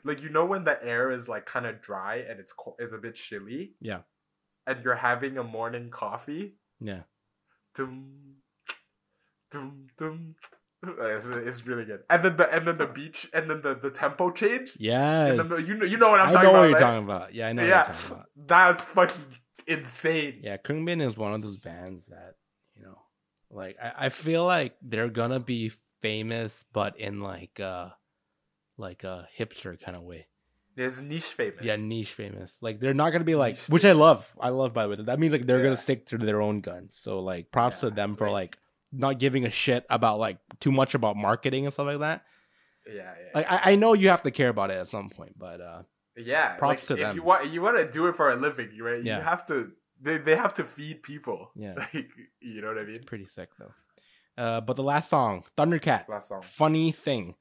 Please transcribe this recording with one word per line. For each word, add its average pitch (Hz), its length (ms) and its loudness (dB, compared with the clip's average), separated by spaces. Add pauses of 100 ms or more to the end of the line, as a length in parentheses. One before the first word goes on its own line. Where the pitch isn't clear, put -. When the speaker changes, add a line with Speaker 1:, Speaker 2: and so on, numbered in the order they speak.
Speaker 1:
like, 143 160 -6
you 156 80 -14
know 156 160 2
when 190 180 -4
the 147 180 0
air 120 300 -2
is, 120 160 -8
like, 107 240 -10
kinda 117 220 -6
dry 101 440 -10
and 107 220 -12
it's 95 140 -20
co-, - 260 -18
it's 117 140 -12
a 110 40 -14
bit 113 180 -14
chilly? 113 680 -14
Speaker 2:
Yeah. 95 220 -10 (640)
Speaker 1:
And 127 180 -6
you're 123 100 0
having 127 420 -2
a 123 60 -6
morning 117 460 -8
coffee? 143 680 -10 (240)
Speaker 2:
Yeah. 98 220 -10 (760)
Speaker 1:
Dum, 135 600 -12 (1160)
dum, 139 360 -16 (100)
dum. 160 380 -10 (520)
It's, 110 380 -6
it's 120 400 -8
really 120 200 -6
good. 104 240 -12
And 165 140 6
then 175 140 2
the, 165 160 6
and 165 140 0
then 160 100 0
the 151 80 0
beach, 143 480 -12
and 156 160 -2
then 156 120 -6
the, 143 140 -2
the 135 140 -8
tempo 175 420 -2
change. 240 460 -2
Speaker 2:
Yes. 139 540 2
Speaker 1:
And 120 80 2
then 165 100 -2
the, 170 140 -2
you 185 120 -4
know, 214 100 0
you 196 120 0
know 226 120 8
what 202 100 10
I'm 190 100 8
Speaker 2:
I - 40 4
Speaker 1:
talking 185 100 10
Speaker 2:
know 190 80 12
Speaker 1:
about, 190 80 12
Speaker 2:
what 180 60 12
you're 151 80 8
Speaker 1:
right? - 60 8
Speaker 2:
talking 117 240 6
about. 95 300 -6
Yeah, 113 140 -4
I 117 60 -2
know 120 120 0
Speaker 1:
Yeah. 185 140 8
Speaker 2:
what 151 80 4
you're - 80 -8
talking - 200 -12
about. - 100 -20 (220)
Speaker 1:
That's 180 340 8
fucking 156 540 0 (320)
insane. 156 760 -4
Speaker 2:
Yeah, 101 140 -8
Kungbin 160 440 -4
is 117 160 -2
one 104 160 -4
of 107 80 -6
those 101 160 -12
bands 87 500 -16
that, 87 280 -20 (400)
you 101 80 -20
know, 95 160 -20 (500)
like, 95 320 -16
I, 120 240 -8
I 139 40 0
feel 160 360 -2
like 165 360 0
they're 117 280 -2
gonna 117 300 -2
be 117 320 -4 (300)
famous, 110 680 -6
but 101 280 -2
in, 101 220 -8
like, 92 380 -14
uh, 92 300 -8 (880)
like, 92 260 -14
a 92 240 -12 (120)
hipster 98 400 -10
kinda 87 220 -14
way. 85 260 -18 (480)
Speaker 1:
There's 127 260 -6
niche 151 220 -10
famous. - 400 -8
Speaker 2:
Yeah, 110 140 -2
niche 110 360 -8
famous. 98 480 -14
Like, 110 180 -8
they're 131 140 0
not 151 180 2
gonna 170 120 0
be, 160 120 0
like, 127 200 2
Speaker 1:
Niche - 140 -14
Speaker 2:
which 170 160 6
I 196 80 12
love. 156 320 8
Speaker 1:
famous. - 200 -8
Speaker 2:
I 123 40 0
love, 131 240 0
by 113 120 0
the 101 120 -4
way. 107 80 -12
That 123 140 -2
means, 160 140 2
like, 123 140 0
they're 127 120 4
gonna 135 100 4
Speaker 1:
Yeah. 131 60 2
Speaker 2:
stick 127 340 -4
to 117 100 -6
their 107 240 0
own 104 180 -2
guns. 90 360 -14
So, 95 240 -8
like, 90 300 -8
props 120 300 0
Speaker 1:
Yeah, 123 80 -2
Speaker 2:
to 104 60 -6
them 104 220 -4
for, 104 120 -2
Speaker 1:
like 101 40 -2 (180)
Speaker 2:
like, - 60 -20 (340)
not 135 280 -2
giving 131 260 2
a 113 40 -2
shit 123 400 0
about, 113 300 2
like, 107 180 -2 (220)
too 135 120 2
much 135 240 2
about 110 220 0
marketing 127 480 0
and 139 80 -6
stuff 143 140 -4
like 143 120 -4
that. 156 240 -4 (640)
Speaker 1:
Yeah, 110 60 -16
yeah, 95 200 -14 (200)
Speaker 2:
Like, 156 120 0
Speaker 1:
yeah. 180 180 2
Speaker 2:
I, 190 80 8
I 202 40 10
know 220 180 6
you 190 160 6
have 175 140 6
to 139 80 0
care 135 180 2
about 101 220 0
it 95 40 -4
at 90 140 -6
some 98 200 -10
point, - 300 -20
but, 87 220 -16
uh, 87 220 -18 (340)
Speaker 1:
Yeah, 147 380 -2
Speaker 2:
props 143 260 0
Speaker 1:
like, - 60 -12
Speaker 2:
to 147 60 -2
Speaker 1:
if 117 60 -2
Speaker 2:
them. 104 180 -2
Speaker 1:
you 85 60 -8
wa-, 180 180 4
you 160 200 -6
wanna 214 280 2
do 160 180 0
it 170 80 0
for 143 160 4
a 120 40 0
living, 120 440 -4
right? 120 240 -4
Speaker 2:
Yeah. 110 140 -4
Speaker 1:
You 92 60 -6
have 208 240 -2
to. 123 240 -4 (280)
They, 147 180 -4
they 151 180 4
have 196 200 0
to 151 100 -4
feed 151 380 -14
people. 113 520 -12
Speaker 2:
Yeah. 101 200 -14
Speaker 1:
<laughs> - 180 -10
Like, 139 180 -10 (300)
you 110 200 -14
know 107 60 -8
what 110 100 -6
I 107 40 -8
Speaker 2:
It's 104 100 -12
Speaker 1:
mean? 117 120 -16
Speaker 2:
pretty 101 240 -14
sick - 300 -18
though. - 140 -20 (640)
Uh, 113 240 -4
but 117 140 -4
the 135 80 -4
last 143 260 0
song, 110 340 2 (140)
Thundercat, 151 520 0
Speaker 1:
Last 104 180 -10
song. 98 140 -12
Speaker 2:
Funny 160 500 2
Thing. 113 500 -6